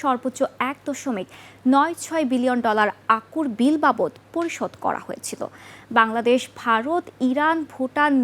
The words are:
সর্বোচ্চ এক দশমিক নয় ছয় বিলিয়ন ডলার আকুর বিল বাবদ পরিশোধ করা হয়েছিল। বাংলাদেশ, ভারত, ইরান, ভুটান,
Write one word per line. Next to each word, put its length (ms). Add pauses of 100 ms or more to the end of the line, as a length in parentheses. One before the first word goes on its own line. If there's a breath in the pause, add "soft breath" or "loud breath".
সর্বোচ্চ 380 (300)
এক 80 (100)
দশমিক 400 (460 loud breath)
নয় 200 (100)
ছয় 280
বিলিয়ন 360
ডলার 220 (280)
আকুর 280 (140)
বিল 160 (100)
বাবদ 260 (240)
পরিশোধ 360 (140)
করা 220
হয়েছিল। 340 (580 loud breath)
বাংলাদেশ, 420 (220)
ভারত, 400 (260)
ইরান, 280 (140)
ভুটান, 400 (120)